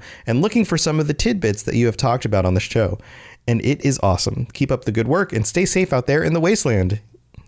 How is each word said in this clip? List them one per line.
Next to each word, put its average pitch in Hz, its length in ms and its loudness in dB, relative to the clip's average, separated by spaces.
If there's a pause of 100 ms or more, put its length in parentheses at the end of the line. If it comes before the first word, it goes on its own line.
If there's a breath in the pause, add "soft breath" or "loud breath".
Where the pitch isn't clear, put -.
(260 loud breath)
and 117 160 0
looking 220 220 2
for 170 140 0
some 156 240 0
of 151 60 -2
the 151 60 -2
tidbits 113 500 0
that - 120 -4
you 117 120 4
have 110 100 0
talked 127 260 0
about 101 220 0
on 92 80 2
the 95 80 2
show. 98 360 -2 (480 loud breath)
And 117 200 2
it 147 180 0
is 139 180 0
awesome. 98 520 0
Keep - 180 -2
up 127 140 -4
the 110 80 -2
good 113 160 0
work 185 240 0
and 107 120 0
stay 180 200 0
safe 185 260 0
out 123 160 0
there 147 160 2
in 156 80 0
the 165 80 0
wasteland." 113 600 2 (460)